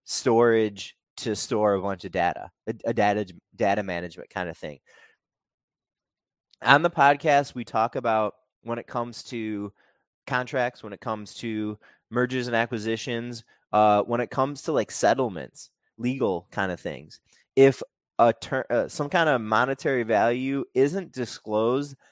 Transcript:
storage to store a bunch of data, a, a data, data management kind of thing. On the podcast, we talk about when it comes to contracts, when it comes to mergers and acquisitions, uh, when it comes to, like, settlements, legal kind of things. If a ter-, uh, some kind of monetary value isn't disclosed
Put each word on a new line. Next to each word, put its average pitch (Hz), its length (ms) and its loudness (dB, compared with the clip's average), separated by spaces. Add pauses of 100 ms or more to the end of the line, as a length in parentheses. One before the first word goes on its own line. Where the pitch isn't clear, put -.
storage 113 920 2 (220)
to 107 180 -4
store 107 400 0
a 95 60 -2
bunch 95 220 -6
of 92 80 -12
data, 85 380 -2 (180)
a, 113 60 -4 (120)
a 117 80 -2
data, 104 320 0 (300)
data 101 280 0
management 87 460 -8
kind 90 200 -6
of 80 80 -12
thing. 73 220 -12 (1800)
On 139 180 8
the 170 80 2
podcast, 143 640 4
we 123 100 -6
talk 113 320 0
about 110 380 0 (300)
when 117 160 -6
it - 80 -12
comes 120 380 -8
to 107 460 -6 (540)
contracts, 127 580 -4
when 104 100 -14
it 92 80 -16
comes 107 340 -8
to 107 420 -6 (320)
mergers 123 380 -2
and 120 80 -2
acquisitions, 117 880 -4 (300)
uh, 104 300 6
when 120 180 -2
it 117 100 -6
comes 139 320 -2
to, - 80 -2
like, 123 180 0
settlements, 107 800 -2 (280)
legal 117 540 -2
kind 95 200 -2
of 87 80 -6
things. 76 400 -12 (360)
If 135 280 6 (340)
a 117 160 6
ter-, - 360 -6
uh, 113 180 0
some 143 220 -6
kind 165 200 2
of 127 120 0
monetary 123 640 0
value 123 720 0
isn't 151 380 0
disclosed 123 840 -2 (160)